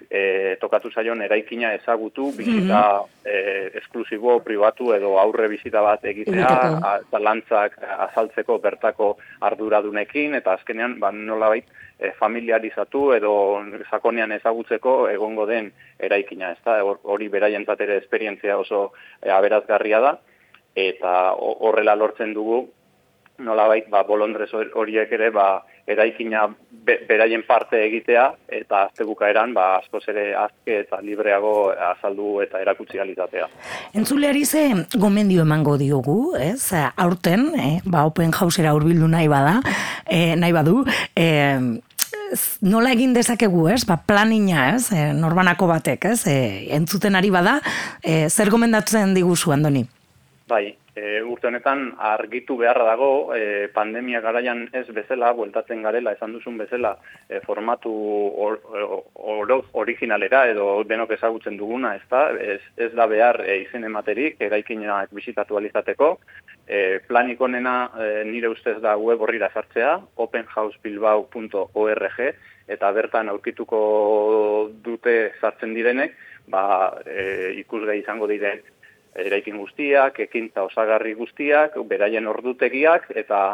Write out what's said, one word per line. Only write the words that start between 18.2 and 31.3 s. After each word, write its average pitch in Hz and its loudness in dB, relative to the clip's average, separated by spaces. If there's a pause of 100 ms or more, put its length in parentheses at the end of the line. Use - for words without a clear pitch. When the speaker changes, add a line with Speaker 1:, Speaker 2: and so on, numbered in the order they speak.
Speaker 1:
oso, 101 -2 (300)
e, 98 -2
aberazgarria 104 2
da, 143 2 (560)
eta 92 0
ho-, 110 -4
horrela 107 4
lortzen 107 -2
dugu, 113 -2 (760)
nolabait, 110 2
ba, 101 4
bolondrez 107 -2
hor-, 110 -4
horiek 110 -2
ere, 113 2
ba, 98 2 (220)
eraikina 110 0 (240)
be-, - -2
beraien 113 2
parte 117 2
egitea, 117 2 (200)
eta 107 -2
aste 98 -6
bukaeran, 107 0
ba, 92 2
askoz 104 -6
ere 104 -4
azke 104 -4
eta 95 -6
libreago 104 2